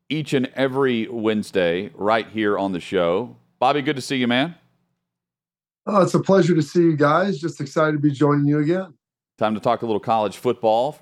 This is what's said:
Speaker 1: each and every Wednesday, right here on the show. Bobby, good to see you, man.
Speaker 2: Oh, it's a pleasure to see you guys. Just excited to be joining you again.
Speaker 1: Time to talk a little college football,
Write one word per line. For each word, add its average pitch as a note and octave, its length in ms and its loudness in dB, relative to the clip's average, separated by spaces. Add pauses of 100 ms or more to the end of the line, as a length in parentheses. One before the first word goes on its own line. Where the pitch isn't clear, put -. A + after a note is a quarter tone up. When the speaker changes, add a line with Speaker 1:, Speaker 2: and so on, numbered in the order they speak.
Speaker 1:
each D3 240 -6
and B2+ 220 -2
every C3 540 0
Wednesday, G#2 840 -2
right G#2+ 340 -2
here G#2 300 -2
on G2 140 -2
the F2 80 -6
show. F#2 560 -2 (220)
Bobby, C#3 240 2
good C#3+ 140 -2
to B2+ 60 -8
see C#3+ 140 -6
you, B2+ 120 0
man. C3+ 260 0 (1300)
Speaker 2:
Oh, G3+ 160 2
it's - 120 0
a F3 60 2
pleasure F3+ 340 4
to D#3+ 80 2
see E3+ 200 0
you E3 140 4
guys. D#3 420 2
Just D3+ 220 -8
excited D#3 320 0
to D3+ 80 -2
be D3 100 2
joining C#3+ 360 2
you D3 120 2
again. E3+ 340 -2 (460)
Speaker 1:
Time A2 160 0
to G2+ 60 -4
talk A#2 220 0
a A#2 40 -4
little G#2+ 140 -2
college G#2+ 360 -2
football, A#2+ 640 0